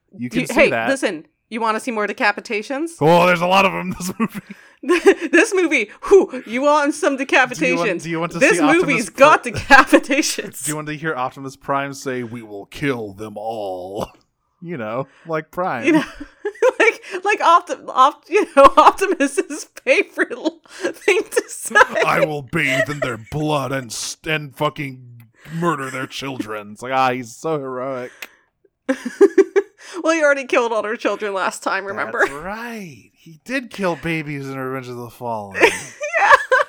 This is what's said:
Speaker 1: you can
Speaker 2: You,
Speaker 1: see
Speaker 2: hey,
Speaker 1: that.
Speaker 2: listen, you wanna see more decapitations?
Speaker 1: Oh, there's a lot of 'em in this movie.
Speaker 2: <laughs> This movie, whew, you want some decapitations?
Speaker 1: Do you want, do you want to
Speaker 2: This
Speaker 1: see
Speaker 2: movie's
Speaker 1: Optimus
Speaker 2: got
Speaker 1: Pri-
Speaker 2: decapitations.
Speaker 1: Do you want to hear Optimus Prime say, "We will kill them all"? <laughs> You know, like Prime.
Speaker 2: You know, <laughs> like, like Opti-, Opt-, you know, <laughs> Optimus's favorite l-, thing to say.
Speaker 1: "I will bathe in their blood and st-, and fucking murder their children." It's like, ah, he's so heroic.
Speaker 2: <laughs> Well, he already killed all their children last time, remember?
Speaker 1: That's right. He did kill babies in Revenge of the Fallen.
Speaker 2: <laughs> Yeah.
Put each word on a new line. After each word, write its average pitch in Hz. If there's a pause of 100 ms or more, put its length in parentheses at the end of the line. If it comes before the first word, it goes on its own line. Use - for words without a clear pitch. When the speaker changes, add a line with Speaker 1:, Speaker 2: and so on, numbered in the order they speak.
(160)
Speaker 1:
you 123
can 233
Speaker 2:
You, -
Speaker 1:
see -
Speaker 2:
hey, 269
Speaker 1:
that. 117
Speaker 2:
listen, 247 (220)
you 220
wanna 220
see 262
more 208
decapitations? 214
Speaker 1:
Oh, 170
there's 175
a 175
lot 190
of 185
'em 170
in 180
this 180
movie. 208 (420)
Speaker 2:
<laughs> 339
This 381
movie, 359 (180)
whew, 254
you 233
want 294
some 294
decapitations? 254
Speaker 1:
Do 262
you 254
want, 170
do 165
you 165
want 165
to 170
Speaker 2:
This 330
Speaker 1:
see 330
Speaker 2:
movie's 277
Speaker 1:
Optimus -
Speaker 2:
got 311
Speaker 1:
Pri- 240
Speaker 2:
decapitations. -
Speaker 1:
Do 151
you 151
want 151
to 151
hear 151
Optimus 131
Prime 139
say, 127
"We 117
will 104
kill 120
them 107
all"? 101
<laughs> - (380)
You 165
know, 117 (180)
like 156
Prime. 180
Speaker 2:
You 311
know, 302 (400)
<laughs> 480
like, - (180)
like 415
Opti-, 339
Opt-, -
you 359 (100)
know, 277
<laughs> 277
Optimus's 311 (200)
favorite 349
l-, 330 (320)
thing 415
to -
say. - (320)
Speaker 1:
"I -
will 147
bathe 139
in 147
their 120
blood 143
and 127
st-, -
and 147
fucking 127 (320)
murder 156
their 131
children." 107
It's 104
like, 123
ah, 131
he's 123
so 160
heroic. 127 (800)
Speaker 2:
<laughs> 269 (1080)
Well, 320
he 330
already 277
killed 240
all 214
their 208
children 208
last 175
time, 190
remember? 196
Speaker 1:
That's -
right. 196
He 165
did 254
kill 180
babies 147
in 135
Revenge 131
of 123
the 120
Fallen. 110 (100)
Speaker 2:
<laughs> 403 (480)
Yeah. - (380)